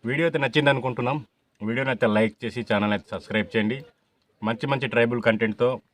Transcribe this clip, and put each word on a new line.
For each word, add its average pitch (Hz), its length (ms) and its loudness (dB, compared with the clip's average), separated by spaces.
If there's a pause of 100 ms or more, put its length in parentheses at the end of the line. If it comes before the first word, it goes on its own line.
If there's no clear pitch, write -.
వీడియో 143 200 -2
అయితే 156 140 -2
నచ్చింది 143 300 4
అనుకుంటున్నాం. 127 460 -2 (500)
వీడియోని 131 240 -2
అయితే 120 140 0 (100)
లైక్ 110 260 2
చేసి 120 180 -6 (100)
ఛానల్ 104 240 2
అయితే 95 180 -6
సబ్స్క్రైబ్ 104 400 -4
చేయండి. 113 240 0 (720)
మంచి 117 240 -4
మంచి 135 220 -2
ట్రైబల్ 120 320 2
కంటెంట్తో 113 420 2 (240)